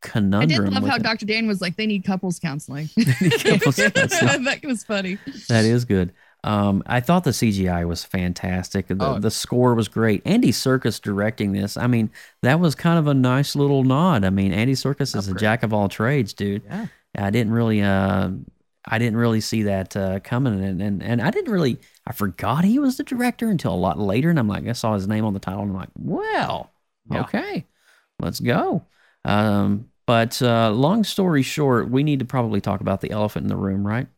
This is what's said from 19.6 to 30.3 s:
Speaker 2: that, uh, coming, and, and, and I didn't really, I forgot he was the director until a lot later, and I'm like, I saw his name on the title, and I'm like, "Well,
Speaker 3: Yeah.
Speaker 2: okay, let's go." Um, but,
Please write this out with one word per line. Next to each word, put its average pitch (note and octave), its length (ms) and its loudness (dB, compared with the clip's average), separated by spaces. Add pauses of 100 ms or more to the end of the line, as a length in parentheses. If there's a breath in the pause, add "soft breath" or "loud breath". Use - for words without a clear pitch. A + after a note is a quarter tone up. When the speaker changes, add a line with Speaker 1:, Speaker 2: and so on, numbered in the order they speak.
Speaker 2:
that, G2 340 -2
uh, F#2+ 240 -2
coming, A#2+ 420 -2
and, F#2+ 180 -4
and, G2+ 220 -4
and A#2 180 -2
I C3+ 80 0
didn't F4+ 220 -4
really, E3 260 0 (300 soft breath)
I - 60 -10
forgot G#2 500 -2
he A3 160 4
was C4 160 0
the D4+ 80 -6
director A#3+ 460 -2
until C#3+ 240 0
a - 20 -2
lot F2+ 240 0
later, G#2 300 0
and E3+ 100 2
I'm A2 80 0
like, F#2 180 -4
I G#2 60 -4
saw A2+ 220 -2
his G2 160 -2
name G#2+ 160 0
on G#2+ 80 -2
the F#2+ 80 -4
title, G2 220 -6
and G2+ 80 -4
I'm F#2+ 60 -6
like, F2 200 -12
"Well, E4 720 -4 (400)
Speaker 3:
Yeah. C3+ 120 -2
Speaker 2:
okay, F4 420 -6 (540 soft breath)
let's - 200 -4
go." F3 440 0 (420 soft breath)
Um, G2+ 640 2 (160)
but, A#2 360 2